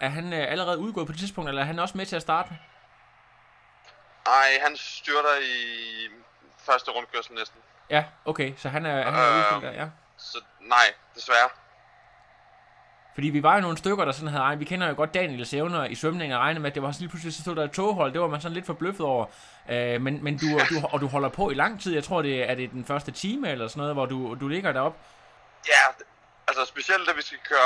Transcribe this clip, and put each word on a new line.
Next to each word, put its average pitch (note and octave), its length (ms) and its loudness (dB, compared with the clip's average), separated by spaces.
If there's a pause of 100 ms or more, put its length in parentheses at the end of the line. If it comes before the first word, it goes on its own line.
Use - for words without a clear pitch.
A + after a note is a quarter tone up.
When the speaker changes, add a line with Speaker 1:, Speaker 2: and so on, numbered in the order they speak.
Speaker 1:
er C3+ 80 -2
han, E3+ 240 -6
øh, D3+ 200 -2
allerede F3 260 -2
udgået F#3+ 280 -4
på D3+ 60 -10
det D#3 80 -8
tidspunkt, F#3+ 280 -6
eller C#3 140 -2
er C#3+ 40 0
han E3 120 -6
også F#3+ 180 -4
med F#3+ 100 -6
til F3+ 100 -8
at D#3+ 60 -6
starte? E3+ 260 0 (1800)
Speaker 2:
Nej, C3+ 360 6
han D3 140 0
styrter D3 640 0
i A#2 680 -4 (580)
første B2+ 240 2
rundkørsel A#2+ 440 -6
næsten. A2 260 -8 (300)
Speaker 1:
Ja, D3+ 140 4 (200)
okay, C#3 320 -4
så - 120 -10
han D3+ 180 -4
er, C#3 160 0
han B2+ 120 0
er B2+ 160 6
Speaker 2:
Øhm, A2 80 6
Speaker 1:
udgået G#2 240 2
der, B2+ 200 -8
ja. D#3 60 -8 (280)
Speaker 2:
så - 240 -12 (200)
nej, A2+ 340 6 (200)
desværre. A#2+ 340 4 (1700)
Speaker 1:
Fordi C#3+ 140 0
vi C#3+ 140 2
var D#3+ 120 8
jo G#3 60 6
nogle E3+ 180 -2
stykker, G3 260 2
der C#3 80 0
sådan D3+ 160 -6
havde C#3+ 140 -2
regnet, D3 180 2
vi D3+ 40 -4
kender F3+ 240 -2
jo C#3+ 80 -2
godt D#3 180 0
Daniels C#3+ 400 -2
evner D#3 300 0
i A#2 100 -6
svømning, D#3 400 -2
og A#2+ 60 0
regnede D#3 220 0
med, C#3+ 80 -2
at C#3 40 -14
det C#3+ 80 -4
var C#3+ 100 -4
sådan C#3+ 100 -10
lige E3+ 80 -8
pludselig, D#3+ 240 -10
så D#3 80 -12
stod F3 140 -6
der D#3 80 0
et C#3+ 80 -6
toghold, F#3 400 0
det D#3 80 -2
var F3 60 2
man D3 140 -4
sådan C#3+ 140 -8
lidt F3+ 120 -8
forbløffet E3+ 400 -4
over. B2 200 0 (420)
Øh, A#2+ 320 0
men, C#3+ 240 -4
men D3 180 -2
du, D#3 40 0 (240)
du, E3 60 0 (160)
og C#3+ 80 0
du C#3 80 -2
holder C#3 200 0
på F#3 220 -2
i C3+ 40 -2
lang G3 280 0
tid, F#3 120 -2
jeg D3+ 100 0
tror, F3 180 0
det C#3 200 0
er, - 40 0
er B2 80 0
det B2+ 160 -6
den B2 140 -8
første C#3+ 280 -4
time A3 380 -4
eller A#2+ 180 -4
sådan D3 120 -10
noget, D3 140 -4
hvor C3+ 120 0
du, B2+ 340 -4
du C#3 80 -4
ligger F3 240 -2
deroppe? C#3 260 0 (680)
Speaker 2:
Ja, C#3 140 10 (680)
altså C3 160 0
specielt F3 440 0
da E3+ 40 2
vi D3 100 -2
skal C#3 160 -10 (100)
køre C#3+ 180 4